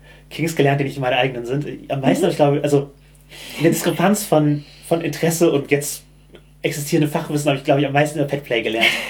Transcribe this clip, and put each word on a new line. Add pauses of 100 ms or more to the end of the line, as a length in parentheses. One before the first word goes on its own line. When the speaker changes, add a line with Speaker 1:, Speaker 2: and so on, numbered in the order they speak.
(300)
Speaker 1:
Kings
gelernt,
die
nicht
meine
eigenen
sind. (280)
Am
meisten
Speaker 2:
Mhm.
Speaker 1:
hab
ich,
glaube,
also (680)
in
der
Diskrepanz
von, (240)
von
Interesse
und
jetzt (600)
existierendem
Fachwissen
hab
ich,
glaube
ich,
am
meisten
über
Petplay
gelernt. (220)